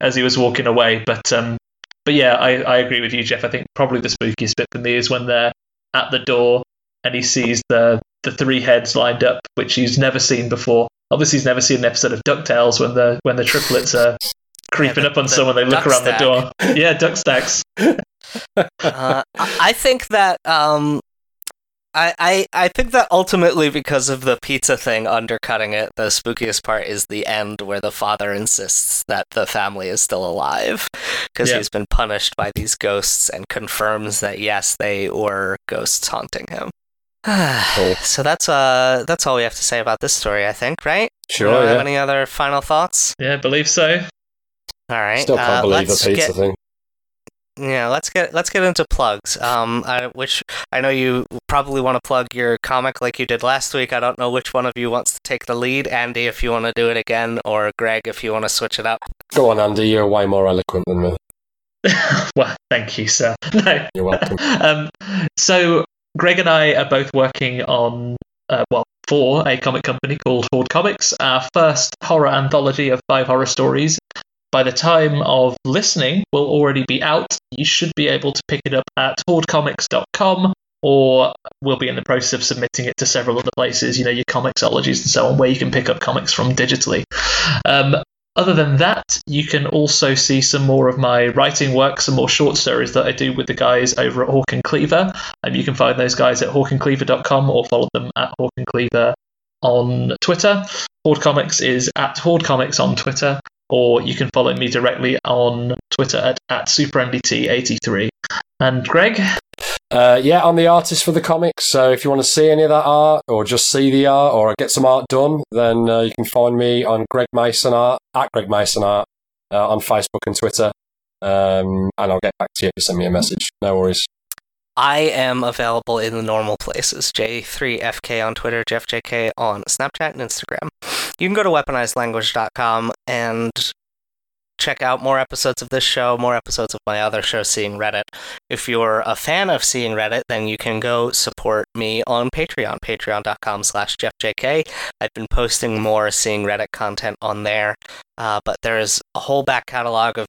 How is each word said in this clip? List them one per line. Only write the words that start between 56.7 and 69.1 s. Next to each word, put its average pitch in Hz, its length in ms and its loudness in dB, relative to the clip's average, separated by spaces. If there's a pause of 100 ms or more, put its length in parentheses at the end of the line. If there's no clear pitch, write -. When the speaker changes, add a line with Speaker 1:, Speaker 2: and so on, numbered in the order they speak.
Speaker 2:
do 117 160 0
it 117 60 0
again, 117 480 -2
or 107 340 0
Greg, 110 280 -2
if 110 180 -8
you 110 80 -4
wanna 107 160 -2
switch - 320 -4
it 110 60 -4
up. 113 120 -2 (340)
Speaker 3:
Go 123 180 4
on, 110 100 4
Andy. 104 280 2
You're 107 180 4
way 101 200 2
more 98 220 2
eloquent 92 380 0
than 90 160 -2
me. 87 140 0 (680)
Speaker 1:
<laughs> 190 100 2 (420)
Well, - 200 0 (140)
thank 113 280 -4
you, 107 80 -4
sir. 113 280 0 (100)
<laughs> 156 100 -4
No. 190 400 2
Speaker 3:
You're 92 100 -2
welcome. 190 340 -2
Speaker 1:
<laughs> - 20 -6
Um, 160 500 0 (480)
so 170 460 2 (340)
Greg 175 220 2
and 170 80 0
I 156 260 4
are 139 140 0
both 139 260 0
working 131 480 0
on, 120 540 -2 (320)
uh, 123 220 0
well, 117 120 2 (240)
for 147 400 2